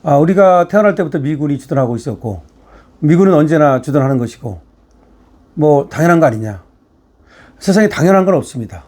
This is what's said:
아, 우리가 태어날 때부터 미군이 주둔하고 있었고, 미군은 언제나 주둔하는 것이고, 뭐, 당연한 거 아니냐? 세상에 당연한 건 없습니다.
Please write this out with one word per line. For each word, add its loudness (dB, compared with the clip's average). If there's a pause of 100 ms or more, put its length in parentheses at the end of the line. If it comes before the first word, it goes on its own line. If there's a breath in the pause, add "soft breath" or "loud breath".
아, 2
우리가 2
태어날 0
때부터 -4
미군이 -4
주둔하고 -4
있었고, -10 (560 soft breath)
미군은 2
언제나 2
주둔하는 -2
것이고, -8 (920)
뭐, 0
당연한 2
거 4
아니냐? -4 (960 soft breath)
세상에 2
당연한 2
건 0
없습니다. -8